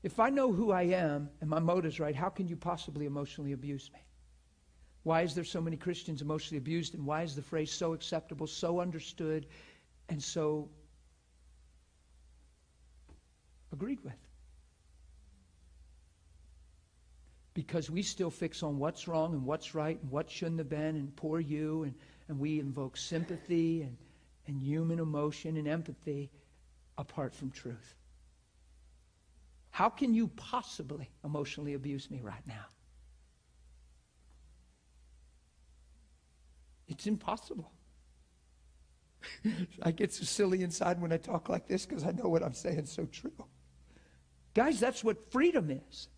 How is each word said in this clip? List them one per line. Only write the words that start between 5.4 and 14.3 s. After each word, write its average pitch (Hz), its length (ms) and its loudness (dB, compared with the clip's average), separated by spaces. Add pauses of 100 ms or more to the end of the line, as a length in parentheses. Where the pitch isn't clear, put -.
so 165 180 -4
many 165 160 0
Christians 170 440 -4
emotionally 151 380 -2
abused, 156 340 -2
and 139 140 -4
why 151 160 0
is 151 120 -4
the 143 60 -6
phrase 151 300 -2
so 165 220 0
acceptable, 156 520 -4
so 175 340 0
understood, 160 680 -2 (640)
and 151 120 -2
so 151 480 0 (3000)
agreed 202 300 -4
with? - 180 -12 (3250)